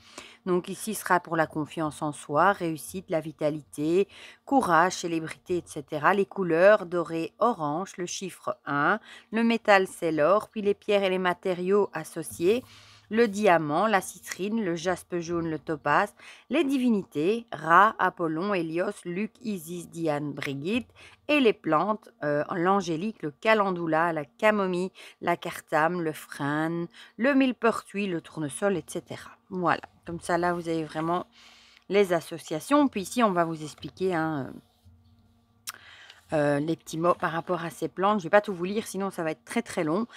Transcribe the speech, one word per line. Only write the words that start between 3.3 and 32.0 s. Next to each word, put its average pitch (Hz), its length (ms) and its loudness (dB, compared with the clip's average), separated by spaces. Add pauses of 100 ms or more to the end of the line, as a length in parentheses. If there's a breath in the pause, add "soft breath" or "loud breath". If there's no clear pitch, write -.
courage, 180 480 4
célébrité, 165 640 -6
et 165 80 -4
cetera. 151 480 0
Les 202 100 2
couleurs, 190 600 4
doré, 165 540 -4
orange, 180 580 -2
le 180 80 -6
chiffre - 580 -10
un. 147 360 0 (320 loud breath)
Le 226 120 0
métal, 214 420 4
c'est 165 260 -4
l'or, 156 360 4
puis 220 140 -8
les 202 100 2
pierres 202 300 0
et 190 80 2
les 185 80 0
matériaux 185 720 0
associés. 165 720 -2 (460 loud breath)
Le 233 160 4
diamant, 185 640 2
la 202 120 2
citrine, 208 640 -6
le 170 120 -2
jaspe 175 420 -4
jaune, 165 320 -4
le 156 80 -6
topaze, 156 560 0 (340 loud breath)
les 302 140 0
divinités, 233 880 0
Ra, 170 480 6
Apollon, 180 560 -2
Hélios, 170 380 -2 (120)
Luc, 185 280 -6 (100)
Isis, 175 480 -8
Diane, 151 420 -2
Brigitte, 147 560 -4 (380 loud breath)
et 294 140 2
les 226 120 6
plantes, 175 560 -2 (140)
euh, 147 220 0 (100)
l'angélique, 185 680 0
le 151 100 -6
calendula, 175 800 2
la 156 120 -6
camomille, 190 680 0 (280 loud breath)
la 175 160 0
cartame, 170 680 -2
le 156 100 -2
frêne, 160 720 -4 (300 loud breath)
le 269 180 2
millepertuis, 226 720 0
le 175 140 -4
tournesol, 160 560 -2
et 156 100 -4
cetera. - 460 -12 (160)
Voilà, 180 340 0 (240)
comme 170 140 -10
ça 175 180 0
là 175 140 2
vous 175 160 -6
avez 165 160 -2
vraiment 160 420 -4 (640 soft breath)
les 190 240 2